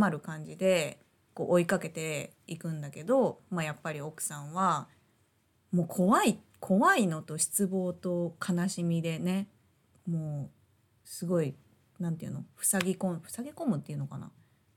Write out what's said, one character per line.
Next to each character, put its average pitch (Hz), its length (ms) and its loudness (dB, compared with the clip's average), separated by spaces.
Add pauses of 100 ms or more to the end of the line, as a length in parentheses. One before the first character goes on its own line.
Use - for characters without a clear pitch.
る 151 100 -2
感 156 240 -10
じ 156 140 -14
で、 180 420 2 (360)
こ 160 100 -4
う、 - 60 -2
追 180 100 8
い 170 60 0
か 185 100 2
け 175 140 -6
て 160 420 -6 (140)
い 165 100 -8
く 170 140 -6
ん 156 100 -6
だ 143 80 -8
け 147 140 -14
ど、 226 380 2 (100)
ま 175 100 0
あ、 - 20 -2
や 151 100 -2
っ 147 80 -12
ぱ 160 120 -6
り 147 80 -8
奥 151 220 -10
さ 147 160 -8
ん 147 140 -12
は、 175 340 2 (840)
も 175 120 4
う - 40 0
怖 214 380 4
い、 247 140 2 (200)
怖 285 360 4
い 247 100 4
の 160 160 0
と 156 160 -8
失 - 300 0
望 185 260 -2
と 175 420 -2 (120)
悲 175 220 2
し 180 140 -6
み 165 200 2
で 160 160 -2
ね、 185 280 -2 (600)
も 156 440 -4
う、 - 560 -20
す - 200 -8
ご 175 160 2
い、 135 100 -2 (460)
な 175 100 -2
ん 160 80 -4
て - 80 -12
い - 40 -8
う - 20 -8
の？ 139 120 -8 (160)
塞 - 220 0
ぎ 185 120 0
込 185 160 -2
む、 165 180 -4
塞 - 180 -10
ぎ 294 60 -12
込 330 140 -8
む 208 120 2
っ 139 40 -4
て - 100 -14
い 151 40 -6
う - 40 -6
の 139 80 -4
か 139 100 -12
な？ - 140 -14 (460)